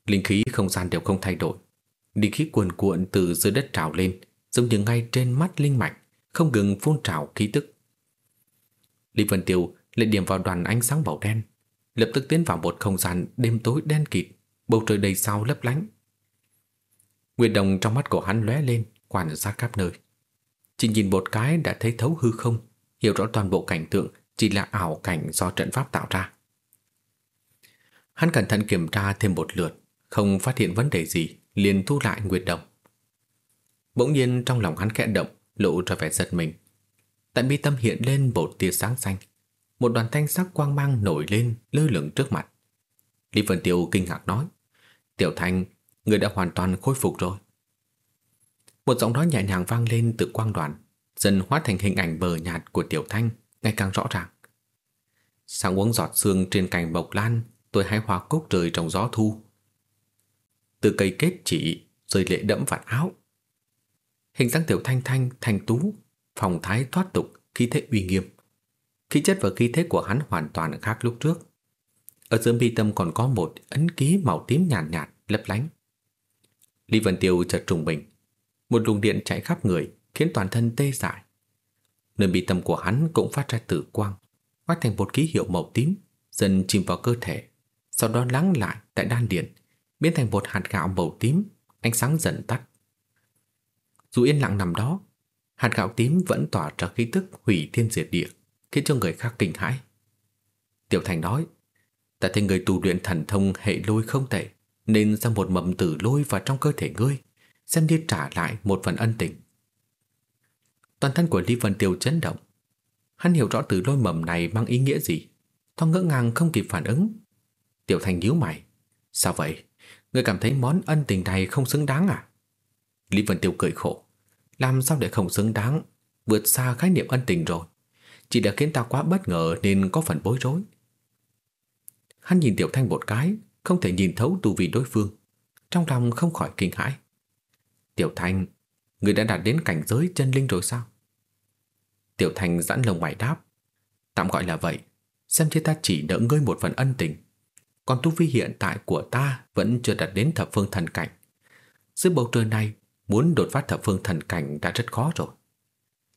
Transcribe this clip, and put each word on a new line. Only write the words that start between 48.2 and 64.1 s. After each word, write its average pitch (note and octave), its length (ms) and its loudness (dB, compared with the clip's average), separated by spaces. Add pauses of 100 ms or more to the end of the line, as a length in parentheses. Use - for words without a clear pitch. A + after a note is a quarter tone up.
Một B2+ 140 2
giọng A#2 140 2
nói D3+ 140 2
nhẹ A#2+ 160 2
nhàng F#2+ 240 0
vang A#2 220 0
lên A#2 280 2
từ - 160 0
quang A2 200 -2
đoàn, D2+ 220 -4 (400)
dần G2 320 4
hóa D3 160 0
thành G2 140 0
hình F#2+ 180 0
ảnh E2 240 -2
mờ F2 160 0
nhạt E2 360 -8
của E2+ 120 -2
Tiểu D#2 260 -4
Thanh, A2+ 200 0 (320)
ngày G#2+ 160 0
càng G2 140 -2
rõ A2 180 -2
ràng. F2+ 180 -6 (1200)
"Sáng F#2+ 320 -2
uống A2+ 140 2
giọt F2 200 -2
sương F#2+ 360 2
trên F#2 180 0
cành E2+ 260 -2
mộc E2+ 200 -4
lan, A#2 280 0 (300)
tôi G2 120 2
hái - 160 0
hoa G2+ 200 -2
cúc D#3 300 -4
rơi E2+ 240 2
trong E2 160 -2
gió G2 220 -2
thu. A2 300 0 (1400)
Từ G#2 160 4
cây F#2+ 220 2
kết F3 140 2 (100)
chỉ, D#2+ 400 -4 (240)
rơi F#2+ 220 2
lệ F#2 140 0
đẫm G#2 240 0
vạt - 180 -4
áo." C#3+ 260 -2 (1200)